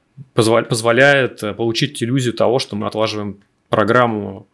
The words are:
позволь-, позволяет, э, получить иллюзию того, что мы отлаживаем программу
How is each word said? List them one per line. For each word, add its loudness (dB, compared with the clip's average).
позволь-, 2
позволяет, 2
э, -6
получить -4
иллюзию -2
того, 2
что -8
мы -6
отлаживаем -4
программу 0